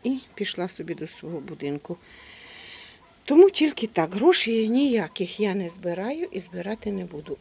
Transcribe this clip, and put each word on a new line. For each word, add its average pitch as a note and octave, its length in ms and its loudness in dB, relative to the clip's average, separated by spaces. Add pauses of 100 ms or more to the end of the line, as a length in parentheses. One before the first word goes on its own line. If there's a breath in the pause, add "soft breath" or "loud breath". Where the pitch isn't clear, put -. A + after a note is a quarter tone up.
і C4 140 -2 (160)
пішла F#3+ 340 -6
собі E3 260 -10
до D#3 120 -10
свого D#3+ 340 -10
будинку. C#3+ 560 -8 (1300 loud breath)
Тому F4 260 10
тільки D4+ 360 0
так. F3 280 0
Грошей A3+ 540 4
ніяких A3+ 720 0
я G3+ 140 2
не F#3+ 140 -4
збираю F#3+ 640 -6
і G3+ 80 -8
збирати F#3 520 -8
не F#3+ 120 -4
буду. D#3 360 -10